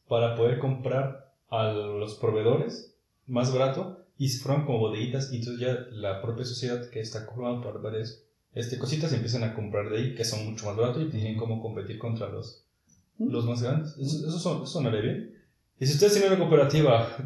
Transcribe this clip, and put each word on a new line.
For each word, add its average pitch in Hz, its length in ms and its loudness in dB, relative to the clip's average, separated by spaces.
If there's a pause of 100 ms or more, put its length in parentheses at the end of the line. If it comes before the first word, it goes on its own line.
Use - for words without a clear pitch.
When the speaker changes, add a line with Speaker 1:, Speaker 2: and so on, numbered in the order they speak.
Speaker 1:
para 117 280 2
poder 120 240 4
comprar 131 760 -2 (160)
a 110 220 0
los 104 440 -4
proveedores - 800 0 (320)
más 123 260 2
barato 135 520 0 (120)
y 135 120 2
se 117 120 0
forman 143 240 2
como 120 140 2
bodeguitas 120 520 0
y 120 60 -4
entonces 117 240 -6
ya 123 160 0 (140)
la 101 320 -4
propia 117 200 -4
sociedad 120 460 -6
que 110 120 -8
está 110 260 -10
conformada 120 340 -6
por 107 220 -10
varias, 110 400 -6 (320)
este, 117 240 -6
cositas 156 340 -2
empiezan 113 300 -2
a 113 100 -2
comprar 104 380 -4
de 110 60 -2
ahí 127 180 -2
que 113 100 -2
son 107 240 -4
mucho 107 160 -8
más 104 100 -4
baratos 123 280 0
y 156 80 -2
tienen 110 260 -2
como 113 240 -2
competir 104 380 -8
contra 110 300 -4
los, - 360 -12 (540)
Speaker 2:
¿Mm? 220 100 0
Speaker 1:
los 120 160 0
más 120 160 -2
grandes. 156 380 0
Eso, 147 280 -2
eso 170 120 -2
son-, 156 240 -2
eso - 100 -10
sonaría 110 280 0
bien. - 320 -4 (460)
Y 131 60 -2
si 139 80 2
ustedes 202 200 8
tienen 196 180 6
una 185 80 6
cooperativa, 143 680 6 (180)